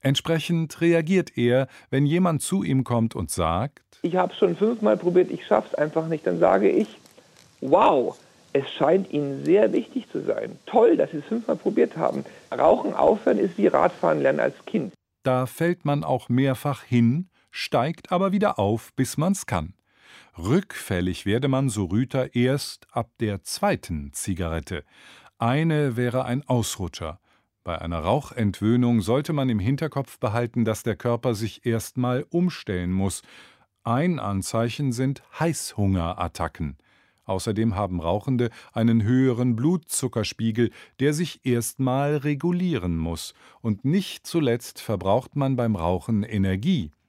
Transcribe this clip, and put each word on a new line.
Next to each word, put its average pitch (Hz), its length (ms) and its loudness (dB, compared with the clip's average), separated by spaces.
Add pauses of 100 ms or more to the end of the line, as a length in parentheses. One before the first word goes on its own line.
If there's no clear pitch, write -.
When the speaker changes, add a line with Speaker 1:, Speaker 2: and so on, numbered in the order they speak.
Speaker 1:
Entsprechend 160 800 0
reagiert 170 560 2
er, 123 300 4 (240)
wenn 139 160 4
jemand 165 360 2
zu 196 200 -2
ihm 131 220 2
kommt 113 320 0
und 85 120 -4
sagt: 87 760 -2
Speaker 2:
"Ich 165 120 -2
hab's 185 220 0
schon 175 200 2
fünfmal 214 400 2
probiert, 180 360 2
ich - 120 -10
schaff's - 300 0
einfach 156 320 -2
nicht." 160 220 -4
Dann 175 100 -2
sage 190 320 4
ich: 220 160 2 (760)
"Wow, 151 560 4 (360)
es 139 180 0
scheint 180 420 2
Ihnen 139 320 -4
sehr 190 280 4
wichtig - 400 -4
zu - 100 -4
sein. - 420 -4
Toll, 226 320 4
dass 160 140 0
Sie 165 60 -8
es 147 80 -8
fünfmal 226 320 -4
probiert - 400 0
haben. 139 280 -2 (320)
Rauchen 175 380 2
aufhören 208 440 2
ist 185 200 -2
wie 202 80 2
Radfahren 170 540 2
lernen 139 180 2
als - 160 0 (100)
Kind." 156 300 -4 (300)
Speaker 1:
Da 127 220 0
fällt 170 380 -2
man 147 200 -2
auch 135 240 -2
mehrfach 131 560 0
hin, 120 460 2 (200)
steigt - 600 -2
aber 190 180 2
wieder 202 300 0
auf, 107 340 0
bis - 220 -2
man's 185 300 -2
kann. 85 280 -4 (640)
Rückfällig 92 880 -2
werde 120 220 0
man, 135 220 2
so 104 160 -2
Rüther, 127 500 -2
erst 127 560 0
ab 117 180 -4 (100)
der 104 220 -4
zweiten 85 680 -4
Zigarette. 82 720 -6 (540)
Eine 147 580 0
wäre 123 300 -2
ein 127 200 -4
Ausrutscher. 90 720 -4 (460)
Bei 85 160 -6
einer 85 200 -6
Rauchentwöhnung 117 1000 0
sollte 127 320 0
man 139 160 0
im 113 100 0
Hinterkopf 139 600 -4
behalten, 117 480 -2
dass 107 160 -2
der 110 120 -2
Körper 120 400 -2
sich 104 320 -8
erstmal 123 600 -2
umstellen 101 640 -2
muss. 95 300 -2 (600)
Ein 143 360 0
Anzeichen 113 760 -2
sind 131 300 -2 (180)
Heißhungerattacken. 87 1400 -2 (480)
Außerdem 107 500 -2
haben 92 260 -2
Rauchende 113 500 0 (220)
einen 113 300 2
höheren 123 540 2
Blutzuckerspiegel, 113 1120 -2 (300)
der 143 140 2
sich 156 300 -4
erstmal 131 720 0
regulieren 147 800 -2
muss. 82 340 -6 (300)
Und 107 240 -2
nicht 180 400 -2
zuletzt 127 560 -2
verbraucht 98 520 -2
man 135 220 0
beim 117 200 2
Rauchen 90 460 0
Energie. 101 680 0 (180)